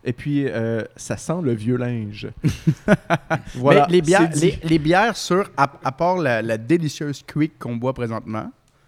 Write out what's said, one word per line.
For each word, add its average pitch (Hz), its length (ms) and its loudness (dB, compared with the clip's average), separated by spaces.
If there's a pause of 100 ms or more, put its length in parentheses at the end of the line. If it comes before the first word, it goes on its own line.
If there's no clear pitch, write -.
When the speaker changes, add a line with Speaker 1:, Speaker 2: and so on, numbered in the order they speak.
Speaker 1:
Et 123 60 -2
puis, 143 340 -2
euh, 113 360 -2 (140)
ça - 200 -8
sent 165 260 -4
le 127 120 2
vieux 117 240 0
linge. 113 500 -6 (160)
Speaker 2:
<laughs> - 400 0 (680)
Speaker 1:
Voilà, 139 340 6
Speaker 2:
Mais 175 60 0
les 180 80 6
bières, 170 300 4
Speaker 1:
c'est 147 60 -2 (120)
dit. - 120 -8
Speaker 2:
les, 165 60 -6
les 160 100 4
bières 180 380 2
sûres, 190 400 -2
à, 139 160 0 (100)
à 131 100 -4
part 180 260 0
la, 123 240 0
la 113 160 -2
délicieuse 147 680 -2
Creek 151 320 -4
qu'on 120 180 -6
boit 127 180 -4
présentement, 113 560 -6 (380)